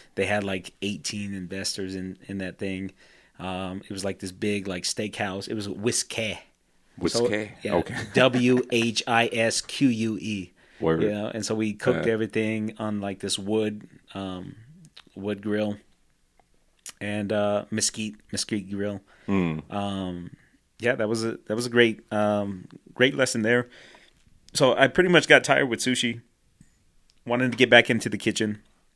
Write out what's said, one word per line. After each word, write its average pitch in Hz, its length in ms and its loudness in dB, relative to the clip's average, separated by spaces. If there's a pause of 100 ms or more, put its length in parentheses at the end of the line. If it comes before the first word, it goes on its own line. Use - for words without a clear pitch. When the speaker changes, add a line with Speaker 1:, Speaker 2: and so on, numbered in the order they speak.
(140)
Speaker 1:
they 95 120 0
had, 104 180 0
like, 95 280 -6 (100)
eighteen 101 520 -6
investors 95 640 -6
in, 92 220 -8 (100)
in 98 100 -6
that 92 200 -8
thing. 95 340 -6 (460)
Um, 92 500 -8
it - 20 -20
was, 98 140 -8
like, 98 160 -4
this 95 120 -8
big, 101 360 -4
like, 90 160 -6
steakhouse. 98 640 -6
It 113 60 -6
was 104 140 -6
Whiskey. 107 680 -4 (600)
Speaker 2:
Whiskey? 90 200 0
Speaker 1:
So, 107 300 0 (140)
yeah, 95 140 -2
Speaker 2:
Okay. - 280 -2
<laughs> - 100 -14
Speaker 1:
W 127 560 6
H 117 360 0
I 117 260 4
S 113 300 0
Q - 260 0
U 110 320 0
E. 98 320 -8 (280)
Speaker 2:
Word. 82 220 2
Speaker 1:
You 107 80 2
know, 104 240 -4
and 107 100 -6
so 110 100 -2
we 110 200 0
cooked - 320 0
Speaker 2:
Yeah. 113 60 4
Speaker 1:
everything 110 680 -2
on, 107 220 -4
like, 98 180 -6
this - 200 -4
wood, 107 500 -2 (260)
um, 95 420 -10 (580)
wood 101 280 -6
grill 104 340 -2 (1300)
and, 104 300 -4
uh, 104 380 0
mesquite, 107 460 -4 (160)
mesquite 98 380 -4
grill. 101 320 -4 (260)
Speaker 2:
Mm. 85 440 0
Speaker 1:
Um, 95 580 -6 (480)
yeah, 120 160 0
that 110 140 -2
was 113 140 -2
a, 113 160 -4 (100)
that 104 60 -2
was 120 120 -2
a 123 40 -6
great, 117 300 6 (120)
um, 104 540 0 (280)
great 135 200 4
lesson 127 280 0
there. 120 260 2 (840)
So 127 200 4
I 135 140 6
pretty 180 220 2
much 160 180 6
got 139 160 10
tired 139 240 4
with 113 120 -4
sushi, 120 420 -2 (1040)
wanted 120 260 0
to 113 60 -6
get 123 100 6
back 117 220 8
into 113 180 0
the 107 100 -2
kitchen. 107 420 0 (360)